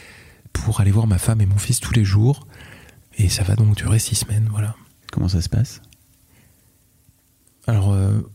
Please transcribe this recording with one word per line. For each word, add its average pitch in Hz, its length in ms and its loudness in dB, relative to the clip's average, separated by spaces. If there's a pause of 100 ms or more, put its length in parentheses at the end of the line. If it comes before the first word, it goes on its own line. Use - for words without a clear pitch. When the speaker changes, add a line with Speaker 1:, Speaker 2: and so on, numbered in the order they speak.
(520)
Speaker 1:
pour - 300 -4
aller 98 100 2
voir 110 140 0
ma 110 120 2
femme 110 240 0
et 101 40 2
mon 98 120 2
fils - 220 -2
tous - 140 -6
les 113 120 2
jours. 107 420 0 (680)
Et 90 140 0
ça 95 140 -2
va 95 120 0
donc 107 200 6
durer 110 240 0
six - 160 -2
semaines, 110 360 -2
voilà. 104 240 -4 (360)
Speaker 2:
Comment - 160 -2
ça 90 140 0
se - 80 -6
passe ? - 320 -4 (1900)
Speaker 1:
Alors, 101 260 2
euh, 98 280 0 (140)